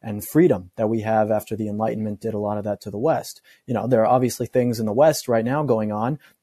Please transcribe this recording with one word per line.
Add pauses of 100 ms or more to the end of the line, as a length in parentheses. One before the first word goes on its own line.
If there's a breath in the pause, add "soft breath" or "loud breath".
and
freedom
that
we
have
after
the
Enlightenment
did
a
lot
of
that
to
the
West. (260 soft breath)
You
know,
there
are
obviously
things
in
the
West
right
now
going
on (220 soft breath)